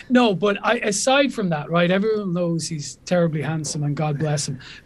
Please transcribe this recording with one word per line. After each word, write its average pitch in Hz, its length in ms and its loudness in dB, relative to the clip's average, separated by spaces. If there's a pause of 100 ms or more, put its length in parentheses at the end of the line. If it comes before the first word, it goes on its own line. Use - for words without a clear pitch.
(100)
No, 240 240 6
but 202 280 0
I, 226 180 2
aside 262 520 2
from 202 160 -2
that, 151 220 -4
right, 175 200 2
everyone 196 440 0
knows 170 340 -2
he's 147 280 -8 (100)
terribly 170 340 2
handsome 151 440 -4
and 143 120 -2
God 151 220 -2
bless 147 280 0
him. 139 140 -8 (240)